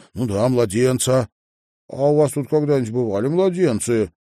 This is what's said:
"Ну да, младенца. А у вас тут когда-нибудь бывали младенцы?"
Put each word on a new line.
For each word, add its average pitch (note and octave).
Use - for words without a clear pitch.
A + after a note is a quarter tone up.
"Ну B2
да, G#2
младенца. B2
А C3+
у D3
вас D3
тут C#3
когда-нибудь C#3+
бывали A2+
младенцы?" D#3